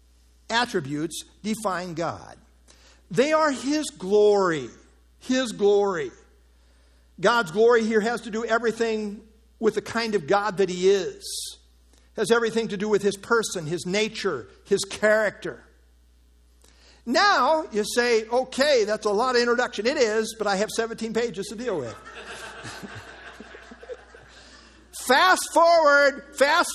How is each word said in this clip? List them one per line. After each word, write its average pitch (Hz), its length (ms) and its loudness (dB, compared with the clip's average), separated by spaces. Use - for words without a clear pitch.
attributes 170 760 -4
define 185 520 -6
God. 117 420 -8
They 254 220 2
are 311 180 2
his 277 380 -2
glory. 196 800 2
His 254 320 -2
glory. 196 580 2
God's 196 340 2
glory 226 320 6
here 220 180 2
has 233 200 -2
to 240 80 -12
do 220 140 -6
everything 220 800 -2
with 214 160 0
the 196 60 -4
kind 226 320 -4
of 170 120 -2
God 202 320 0
that 190 100 2
he 180 220 2
is. - 680 -4
Has 214 140 0
everything 226 380 2
to 196 80 -8
do 202 120 -4
with 202 140 2
his 196 140 -2
person, 202 500 -2
his 170 200 -6
nature, 196 600 -4
his 196 200 0
character. 208 800 0
Now, 311 680 2
you 208 120 0
say, 233 420 0
"Okay, 254 580 2
that's 214 220 -2
a 208 40 0
lot 247 260 0
of 240 40 4
introduction." 233 460 0
It 285 100 0
is, 220 420 0
but 202 80 -4
I 196 100 0
have 214 140 -2
seventeen 226 420 -6
pages 214 340 -4
to 233 100 -12
deal 214 220 -6
with. 117 160 -8
<laughs> - 3000 -18
Fast 330 460 4
forward, 302 840 4
fast 311 360 2